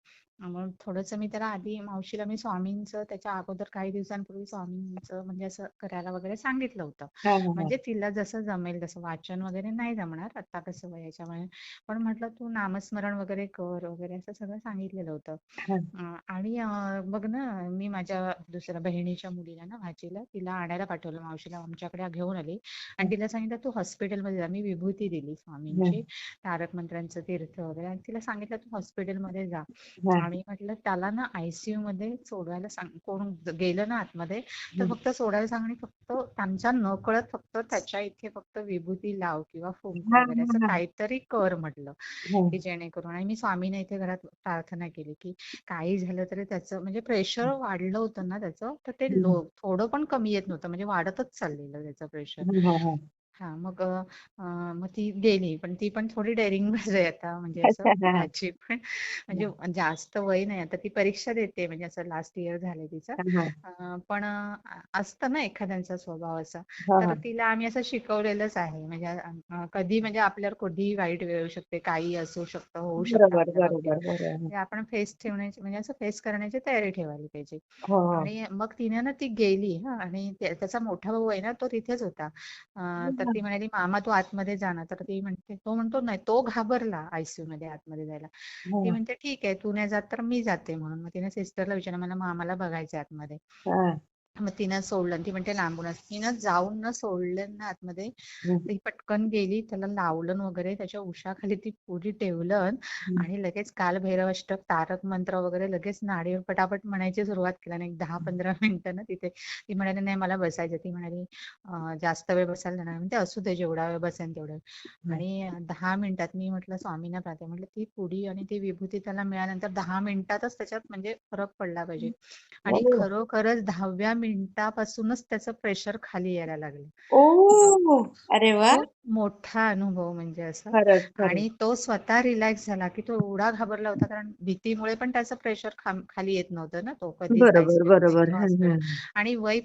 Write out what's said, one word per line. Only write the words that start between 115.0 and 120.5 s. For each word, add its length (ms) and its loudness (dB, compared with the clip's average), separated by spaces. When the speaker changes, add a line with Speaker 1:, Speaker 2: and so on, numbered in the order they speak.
Speaker 1:
आणि 340 -4
दहा 340 -2
मिनिटात 380 -2
मी 140 -4
म्हटलं 280 -6
स्वामींना 440 -8
प्रार्थना, 260 -12
म्हटलं, 200 -10
"ती 180 -8
पुडी 320 -4
आणि 220 -6
ती 120 -4
विभूती 400 -4
त्याला 240 -6
मिळाल्यानंतर 500 -4
दहा 260 -2
मिनिटातच 560 -2